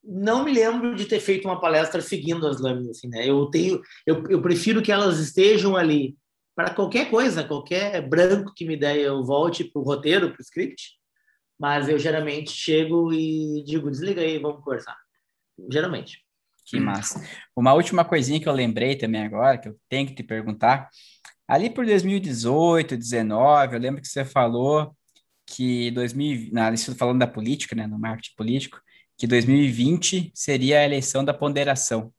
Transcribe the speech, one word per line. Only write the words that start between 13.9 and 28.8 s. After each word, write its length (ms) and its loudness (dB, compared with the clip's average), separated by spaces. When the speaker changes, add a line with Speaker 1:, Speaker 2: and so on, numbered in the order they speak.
Speaker 1:
aí, 160 -2
vamos 280 -6
conversar." 320 -8
Geralmente. 480 -4
Speaker 2:
Que 160 -6
massa. 440 -4
Uma 180 6
última 320 4
coisinha 360 0
que 80 -2
eu 40 2
lembrei 440 0
também 260 -4
agora, 360 0
que 100 -14
eu 80 -16
tenho 200 -2
que 60 -14
te 100 -10
perguntar. 640 0
Ali 240 2
por 160 -2
dois 160 4
mil 140 0
e 40 0
dezoito, 760 2
dezenove, 800 2
eu 40 -4
lembro 200 -4
que 80 -16
você 160 -4
falou 720 0
que 460 -2
dois 200 -4
mil 200 -4
e, 180 -8
na, 220 0
isso 240 -6
falando 240 0
da 80 4
política, 480 -6
né, 100 -6
no 120 -8
marketing 380 -8
político, 440 -4